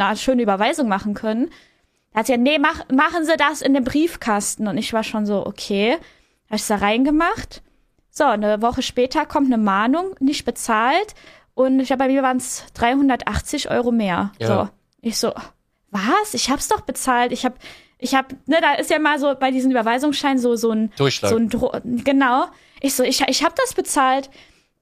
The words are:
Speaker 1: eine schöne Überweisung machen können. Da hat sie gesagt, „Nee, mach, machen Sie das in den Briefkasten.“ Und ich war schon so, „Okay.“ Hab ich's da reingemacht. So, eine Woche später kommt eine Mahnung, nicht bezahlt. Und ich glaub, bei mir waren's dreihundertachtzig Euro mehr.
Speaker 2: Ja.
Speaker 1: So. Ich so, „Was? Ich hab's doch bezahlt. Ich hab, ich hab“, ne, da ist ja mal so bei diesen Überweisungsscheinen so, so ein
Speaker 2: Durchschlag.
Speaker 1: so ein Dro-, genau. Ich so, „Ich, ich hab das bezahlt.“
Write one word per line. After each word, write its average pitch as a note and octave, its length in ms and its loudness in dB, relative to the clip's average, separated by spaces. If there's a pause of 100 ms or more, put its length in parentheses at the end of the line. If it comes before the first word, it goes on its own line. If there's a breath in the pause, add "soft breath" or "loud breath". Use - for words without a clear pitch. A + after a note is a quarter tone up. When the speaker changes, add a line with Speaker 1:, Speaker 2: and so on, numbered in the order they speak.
Speaker 1:
eine G3+ 160 0
schöne B3 260 2
Überweisung A3 460 0
machen G3+ 260 -2
können. A3+ 360 -2 (640 soft breath)
Da G#3+ 80 -2
hat A3 60 -2
sie C4+ 80 2
gesagt, B3 140 4
„Nee, D4+ 120 2
mach, D#4+ 320 -2
machen D#4+ 320 2
Sie D#4+ 120 2
das D4 260 0
in C4+ 120 2
den C4 100 2
Briefkasten.“ A#3 840 -2
Und G3 100 -4
ich - 140 -6
war A3+ 100 0
schon G#3+ 240 -4
so, G3+ 200 0
„Okay.“ G#3 500 -2 (540 soft breath)
Hab G#3+ 60 -4
ich's - 120 -6
da G#3+ 80 0
reingemacht. C#4 840 0 (480)
So, - 140 0
eine G#3+ 380 2
Woche A#3+ 200 0
später B3+ 440 -2
kommt D4 260 0
eine A3+ 100 2
Mahnung, A#3 580 0
nicht C4+ 240 0
bezahlt. B3 680 0 (400 loud breath)
Und C4 260 4
ich B3+ 80 -2
glaub, C4 100 0
bei C4+ 100 2
mir C4+ 140 2
waren's B3+ 420 -2 (100)
dreihundertachtzig C4 960 0
Euro A#3+ 200 0
mehr. G3+ 480 0
Speaker 2:
Ja. - 80 -4
Speaker 1:
So. G3 220 0 (320)
Ich A3+ 180 -6
so, - 140 -2 (580)
„Was? D4 440 -2
Ich - 160 -2
hab's - 180 -4
doch G#4+ 140 0
bezahlt. B3 500 0
Ich B3 120 -6
hab, B3 100 -2 (440 loud breath)
ich B3+ 160 -4
hab“, C4+ 180 2 (140)
ne, D#4 140 4
da D#4 140 2
ist - 160 -2
ja D#4 100 2
mal D4+ 180 2
so C#4 160 0
bei C4 160 0
diesen C4 220 0
Überweisungsscheinen C4 640 0
so, A#3+ 160 2
so A3+ 160 0
ein A3 260 -2
Speaker 2:
Durchschlag. C#3+ 340 0
Speaker 1:
so A3+ 60 2
ein A3+ 140 2
Dro-, A#3+ 300 -2 (240)
genau. C4+ 400 2 (360 soft breath)
Ich C4+ 140 -2
so, B3+ 80 0
„Ich, C4 200 0
ich C4 220 0
hab E4 120 0
das C5 180 -2
bezahlt.“ C4+ 560 0 (520 soft breath)